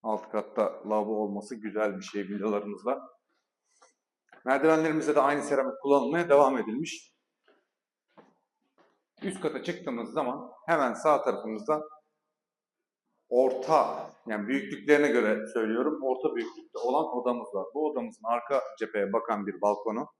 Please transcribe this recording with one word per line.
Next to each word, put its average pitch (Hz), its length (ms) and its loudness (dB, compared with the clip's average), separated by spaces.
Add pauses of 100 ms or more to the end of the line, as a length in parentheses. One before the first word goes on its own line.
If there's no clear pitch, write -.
Alt 107 280 -4
katta 107 320 -2
lavabo 107 640 0
olması 101 300 -6
güzel 104 420 -2
bir 92 60 -12
şey 101 200 -6
villalarımızda. 101 800 -4 (1400)
Merdivenlerimizde 156 720 4
de 147 60 6
aynı 143 220 2
seramik 135 400 0
kullanılmaya 147 460 2
devam 139 300 8
edilmiş. - 560 -6 (2000)
Üst 185 180 -6
kata 135 220 -4
çıktığımız 120 500 -6
zaman 139 380 -4 (160)
hemen 143 280 2
sağ 147 280 2
tarafımızda 110 600 -2 (1500)
orta, 131 840 2 (160)
yani 107 220 -4
büyüklüklerine 139 600 2
göre 107 380 2
söylüyorum, 120 560 -2
orta 127 320 -2
büyüklükte - 440 -8
olan 131 380 -2
odamız 120 380 -4
var. 95 200 -4
Bu 151 160 0
odamızın 120 340 -8
arka 120 380 0 (160)
cepheye 101 340 -2
bakan 107 340 0
bir 101 140 -6
balkonu. 104 480 0 (120)